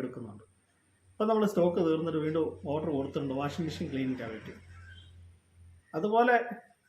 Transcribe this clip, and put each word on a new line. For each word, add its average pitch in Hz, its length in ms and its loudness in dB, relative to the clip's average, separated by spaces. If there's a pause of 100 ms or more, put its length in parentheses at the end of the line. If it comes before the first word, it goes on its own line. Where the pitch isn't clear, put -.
എടുക്കുന്നുണ്ട്. 120 440 -10 (640)
ഇപ്പം 214 200 0
നമ്മൾ 220 200 4
സ്റ്റോക്ക് 180 380 4
തീർന്നിട്ട് 160 380 0
വീണ്ടും 156 200 0 (260)
ഓർഡർ 156 260 -2
കൊടുത്തിട്ടുണ്ട് 135 420 -2
വാഷിംഗ് 143 280 -2
മെഷീൻ 156 220 -4
ക്ലീനിങ് 131 320 -2
ടാബ്ലറ്റ്. 110 320 -10 (1400)
അതുപോലെ 226 380 6 (540)